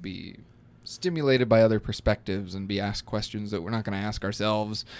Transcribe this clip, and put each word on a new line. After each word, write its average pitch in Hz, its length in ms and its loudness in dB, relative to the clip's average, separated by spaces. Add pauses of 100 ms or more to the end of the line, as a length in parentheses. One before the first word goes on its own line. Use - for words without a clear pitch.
be 90 380 -12 (440)
stimulated 139 640 2
by 113 140 8
other 110 180 6
perspectives 101 720 -2
and 95 140 -6
be 98 140 -2
asked 101 240 -4
questions 104 460 -6
that 98 100 -2
we're 85 80 -8
not 113 160 -2
gonna 101 100 -4
ask 104 300 -4
ourselves. 107 580 -2 (160)